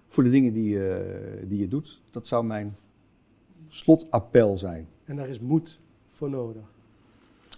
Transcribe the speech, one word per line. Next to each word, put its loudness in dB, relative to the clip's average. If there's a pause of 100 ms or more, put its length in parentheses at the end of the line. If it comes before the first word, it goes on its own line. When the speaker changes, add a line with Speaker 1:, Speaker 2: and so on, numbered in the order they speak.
Speaker 1:
voor 0
de 4
dingen 4
die, -2
eh, -8
die -2
je -2
doet. -8 (100)
Dat -14
zou -2
mijn -8 (920)
slotappel 4
zijn. -8 (180)
Speaker 2:
En -10
daar -8
is -12
moed -2 (300)
voor -10
nodig. -8 (960)